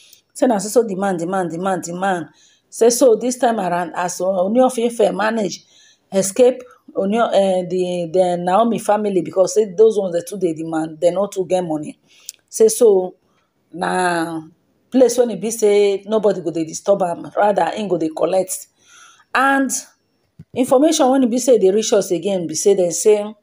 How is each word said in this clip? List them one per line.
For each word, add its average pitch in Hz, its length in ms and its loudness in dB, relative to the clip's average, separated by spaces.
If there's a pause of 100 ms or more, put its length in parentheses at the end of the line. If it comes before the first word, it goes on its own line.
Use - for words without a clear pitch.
(340)
Say 262 140 0
na 226 100 2
so 196 120 -6
so 226 180 2
demand, 190 320 -2
demand, 175 320 -2
demand, 180 320 -4
demand. 175 440 -4 (420)
Say 226 200 2
so 233 260 6
this 247 220 -2
time 226 220 0
around, 175 360 -2
as 175 260 -4
O-, 180 40 -2
Ooni 196 400 2
of 247 140 -2
Ife 226 340 0
manage 208 500 -4 (480)
escape 233 500 2 (340)
Ooni 196 240 -2
o-, 226 120 0
eh, 190 360 0
the, 180 460 -4
the 180 260 2
Naomi 196 400 2
family, 208 440 0
because 175 320 0
say 214 200 0
those 214 220 4
ones 190 180 -2
dey - 120 -2
too 208 120 -12
dey 175 140 -2
demand, 160 460 -6
dem 175 160 0
no 196 120 0
too 190 180 -6
get 180 180 -2
money. 156 360 -8 (480)
Say 220 200 2
so 196 480 2 (580)
na 175 680 -2 (480)
place 240 280 2
when 240 140 0
e 196 40 -6
be 196 160 -6
say 202 560 2
nobody 208 340 0
go 160 100 -6
dey 160 120 -4
disturb 175 380 -2
am, 165 340 -6
rather 196 400 0
im 214 140 -6
go 180 80 0
dey 160 180 -4
collect. 180 520 -2 (720)
And 269 320 2 (840)
information 269 560 2
when 269 140 2
e 240 40 2
be 226 120 -2
say 240 180 4
dey 190 140 4
reach 214 200 -2
us 196 200 0
again 175 360 -2
be 156 80 -8
say 196 200 2
dem 175 160 0
say 214 520 0